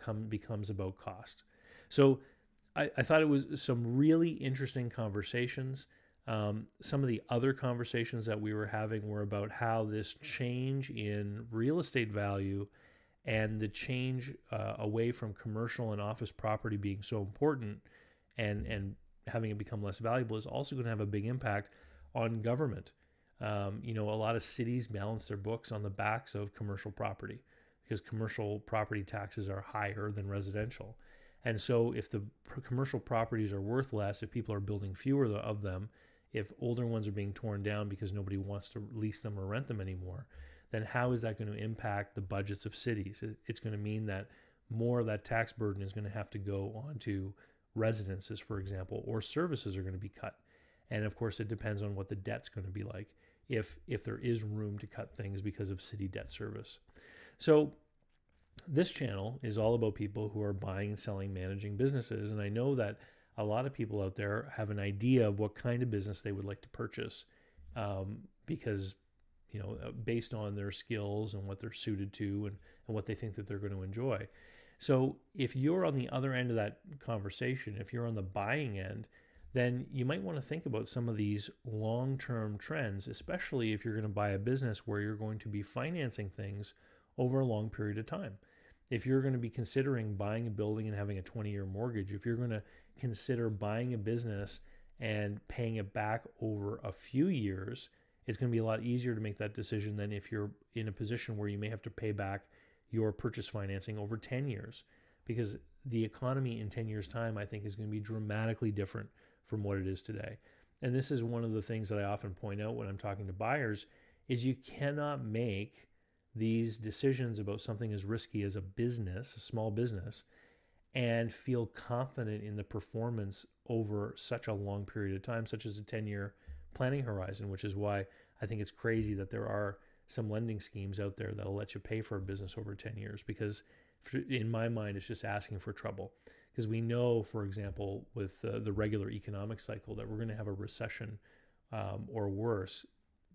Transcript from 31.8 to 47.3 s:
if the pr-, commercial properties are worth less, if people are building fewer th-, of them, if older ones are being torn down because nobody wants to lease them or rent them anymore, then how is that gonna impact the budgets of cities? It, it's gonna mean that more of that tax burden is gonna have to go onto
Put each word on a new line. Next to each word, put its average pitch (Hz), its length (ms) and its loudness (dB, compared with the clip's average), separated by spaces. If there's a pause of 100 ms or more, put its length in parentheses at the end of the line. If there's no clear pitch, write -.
if - 160 -4
the 107 140 -2 (220)
pr-, - 160 -10
commercial 131 400 0
properties 110 520 2
are 98 80 -2
worth 120 320 0
less, 104 300 0
if 107 80 -6
people 113 240 -2
are 101 60 0
building 101 340 -2
fewer 135 320 4
th-, 104 140 2
of 104 220 -2
them, 98 260 -2 (440)
if 104 180 0 (100)
older 120 260 2
ones 113 200 2
are 104 60 0
being 101 200 0
torn 101 300 -2
down 104 260 0
because 101 240 -2
nobody 98 260 0
wants 101 320 -4
to 104 240 -6
lease 107 260 0
them 104 180 -4
or 95 80 -2
rent 113 220 0
them 110 120 -2
anymore, 92 460 -4 (440)
then 110 120 0
how 123 300 2
is 120 100 4
that 110 160 0
gonna 104 140 -2
impact 107 640 -2
the 104 60 -4
budgets 101 440 -2
of 107 100 -4
cities? 101 480 0
It, 107 140 -6 (100)
it's 110 140 -2
gonna 110 160 -2
mean 107 300 0
that 101 220 -2 (420)
more 120 300 4
of 113 60 4
that 107 180 0
tax 113 280 2
burden 101 300 -2
is 98 100 -6
gonna 104 160 -4
have 104 220 -6
to 110 80 -6
go 101 500 -2
onto 101 440 -2 (420)